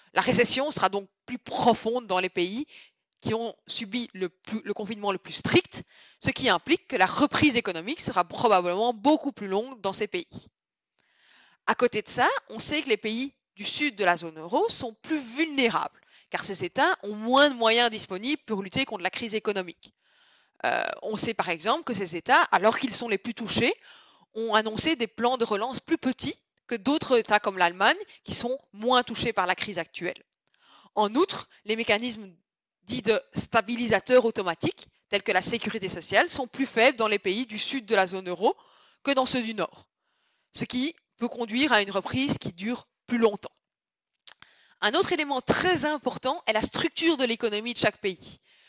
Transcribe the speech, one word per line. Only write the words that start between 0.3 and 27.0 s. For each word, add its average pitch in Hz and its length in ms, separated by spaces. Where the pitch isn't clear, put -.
sera - 180
donc 196 200
plus 247 120
profonde 233 720
dans 185 120
les 185 100
pays 190 360
qui 220 140
ont 226 220
subi 226 460
le 185 160
plus, - 340
le 202 100
confinement 208 380
le 190 60
plus - 160
strict, - 500
ce - 80
qui 262 180
implique 226 400
que 262 80
la 185 120
reprise 285 500
économique 190 420
sera 190 240
probablement 196 720
beaucoup 277 400
plus 202 140
longue 220 340
dans 190 120
ces 208 140
pays. - 400
À 220 80
côté 233 260
de - 80
ça, 269 200
on 220 100
sait 302 240
que 277 60
les 208 80
pays 233 360
du 202 100
sud 285 300
de 196 100
la 175 100
zone 165 240
euro 247 300
sont 233 320
plus 311 180
vulnérables, 254 800
car - 160
ces 185 180
États 285 400
ont 208 120
moins 254 340
de 262 60
moyens 233 340
disponibles 214 560
pour 202 180
lutter 196 220
contre 202 180
la 185 60
crise 220 260
économique. 202 580
Euh, 123 200
on 214 160
sait 226 160
par 185 160
exemple 202 340
que 247 100
ces 180 220
États, 262 280
alors 208 360
qu'ils 233 140
sont 240 160
les 202 80
plus 233 160
touchés, 233 400
ont 220 200
annoncé 220 420
des 233 120
plans 240 300
de 226 80
relance 220 340
plus 330 180
petits - 380
que 240 80
d'autres 262 420